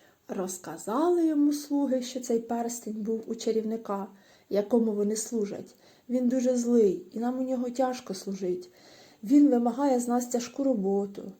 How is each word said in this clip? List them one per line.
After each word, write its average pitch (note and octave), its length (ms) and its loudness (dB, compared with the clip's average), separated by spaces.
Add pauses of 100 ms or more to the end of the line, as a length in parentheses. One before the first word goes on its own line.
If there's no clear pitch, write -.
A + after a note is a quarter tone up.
(280)
Розказали A3+ 1000 -2
йому D4 260 4
слуги, C#4+ 480 0
що - 180 -8
цей A#3 200 0
перстень A#3 640 -6
був A3 260 -4
у A3+ 80 -4
чарівника, A3 720 -4 (420)
якому A3 420 2
вони G#3 240 0
служать. G#3+ 600 -6 (340)
Він B3 200 2
дуже B3+ 280 2
злий, A#3 560 4
і A3 60 -8
нам B3 200 -4
у - 20 -2
нього B3+ 280 -2
тяжко B3 440 -2
служить. F#3+ 560 -6 (540)
Він C#4 260 8
вимагає B3 500 2
з A#3+ 80 -2
нас A#3+ 180 0
тяжку - 380 -4
роботу, G3+ 760 0